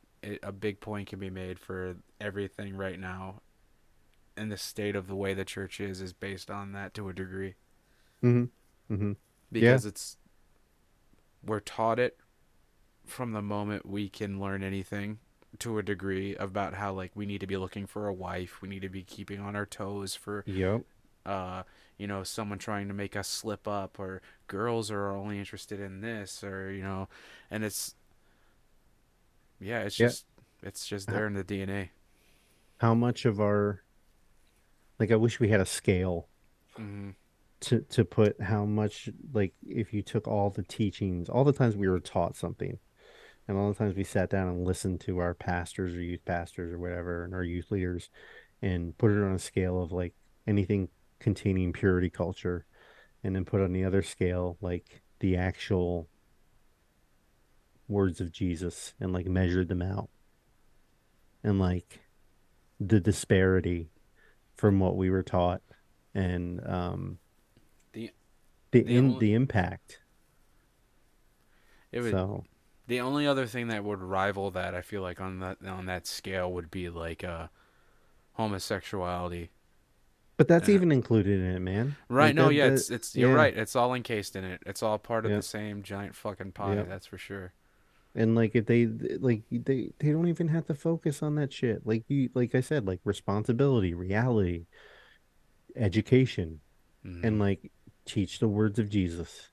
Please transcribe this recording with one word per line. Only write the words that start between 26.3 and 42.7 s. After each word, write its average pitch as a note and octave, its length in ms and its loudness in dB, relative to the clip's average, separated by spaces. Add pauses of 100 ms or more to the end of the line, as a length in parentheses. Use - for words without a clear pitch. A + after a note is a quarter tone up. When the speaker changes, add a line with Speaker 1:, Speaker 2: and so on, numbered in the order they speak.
Speaker 1:
or, F#2+ 300 -8
you F#2+ 120 -8
know, F#2+ 260 -4 (400)
and G#2+ 160 -4
it's, - 300 -6 (1600)
yeah, G#2+ 220 -6
it's G2+ 180 -2
Speaker 2:
Yeah. A#2 80 8
Speaker 1:
just, - 180 -4 (380)
it's - 240 -12
just G2+ 220 -8
Speaker 2:
Uh, G#2 40 -2
Speaker 1:
there G#2+ 140 0
in G#2 60 -4
the G2 100 -4
D F#2+ 180 -6
N F#2+ 80 -6
A. G2 220 -6 (840)
Speaker 2:
How A#2 180 6
much A#2+ 300 2
of G#2+ 160 2
our, G#2 420 2 (1160)
like, G#2+ 120 2
I A2+ 60 8
wish A2+ 240 2
we G#2+ 80 4
had G#2 100 6
a F#2 60 2
scale F2+ 640 0 (480)
Speaker 1:
Mm-hmm. G2+ 320 -10 (520)
Speaker 2:
to, - 200 2
to - 240 2
put - 340 4
how G#2 240 0
much, G#2 460 -2 (240)
like, G2+ 200 0 (140)
if - 260 -6
you G#2 80 -2
took - 280 -4
all G2+ 200 2
the G2 140 -4
teachings, F#2 640 -2
all C3 160 4
the C#3+ 80 6
times A#2+ 240 2
we G2 140 0
were F2+ 100 2
taught - 380 -2
something, F#2+ 420 -6 (680)